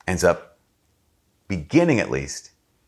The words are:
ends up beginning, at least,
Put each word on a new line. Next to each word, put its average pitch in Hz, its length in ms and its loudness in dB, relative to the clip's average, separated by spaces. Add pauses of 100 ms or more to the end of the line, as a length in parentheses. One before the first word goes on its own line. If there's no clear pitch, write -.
ends 90 160 -4
up - 360 0 (920)
beginning, 127 500 0
at 92 120 -2
least, 69 420 -8 (360)